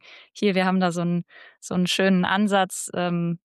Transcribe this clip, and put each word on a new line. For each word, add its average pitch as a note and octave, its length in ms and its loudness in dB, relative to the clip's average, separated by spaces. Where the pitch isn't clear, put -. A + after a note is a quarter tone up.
„Hier, G3+ 200 0
wir F#3 120 2
haben F#3 160 2
da F3 100 2
so E3+ 80 -6
einen, F3 240 -2
so - 140 -8
einen F3+ 120 0
schönen F#3+ 380 2
Ansatz, G3 680 0
ähm, F3 520 -2